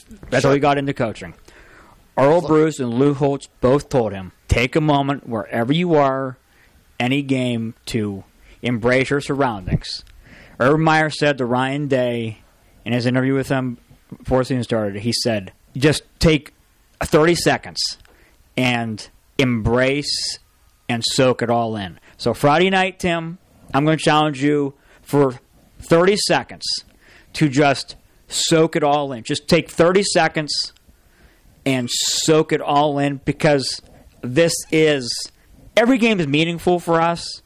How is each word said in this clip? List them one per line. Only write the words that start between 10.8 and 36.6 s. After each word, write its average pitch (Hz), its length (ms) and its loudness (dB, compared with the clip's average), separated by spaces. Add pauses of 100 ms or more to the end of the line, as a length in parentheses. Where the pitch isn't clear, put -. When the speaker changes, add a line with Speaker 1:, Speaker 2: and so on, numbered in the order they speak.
Speaker 1:
Meyer 156 280 2
said 147 280 0
to 127 80 -4
Ryan 131 420 -2
Day 120 520 -2 (440)
in 113 80 -6
his 120 140 0
interview 127 280 0
with 135 140 -2
him 127 300 -4 (420)
before 127 200 0
the 127 60 0
season 127 200 -2
started, 101 380 -4
he 117 100 -2
said, 104 400 -4 (220)
"Just 139 280 0 (160)
take 160 340 0 (480)
thirty 160 320 4
seconds 127 460 -2 (760)
and 120 500 -2 (300)
embrace 127 1000 0 (500)
and 120 160 -2
soak 127 360 2
it 117 80 -2
all 117 280 0
in." 92 200 -10 (200)
So 117 160 -2
Friday 156 360 4
night, 190 300 -2
Tim, 170 380 -4 (360)
I'm 143 120 2
gonna 156 120 2
challenge 151 460 0
you 143 300 0 (280)
for 135 380 0 (400)
thirty 180 380 2
seconds - 480 -4 (680)
to 156 140 2
just 139 480 0 (320)
soak 160 480 0
it 160 80 0
all 143 300 0
in. 113 100 -12
Just - 240 -8
take 160 220 0
thirty 185 340 2
seconds 160 720 -2 (920)
and 127 260 -2
soak - 600 0
it 151 100 0
all 147 360 0
in, 143 260 -2
because 143 580 0 (420)
this 156 300 2 (180)
is, 151 360 2 (720)
every 240 220 4
game 220 200 2
is 156 60 0
meaningful 165 540 0